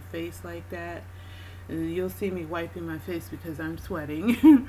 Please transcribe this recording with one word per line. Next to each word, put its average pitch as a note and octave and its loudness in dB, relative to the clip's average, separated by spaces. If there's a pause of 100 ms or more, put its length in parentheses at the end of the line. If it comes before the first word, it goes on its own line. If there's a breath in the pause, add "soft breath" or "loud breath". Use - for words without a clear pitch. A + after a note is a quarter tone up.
(100)
face E3+ -10
like E3+ -12
that. E3+ -10 (640 loud breath)
And E3 -2
you'll F#3 -2
see G3 -4
me F3+ -4
wiping E3+ -6
my D#3+ -6
face E3+ -8
because D#3 -10
I'm D#3+ -6
sweating. G3+ 6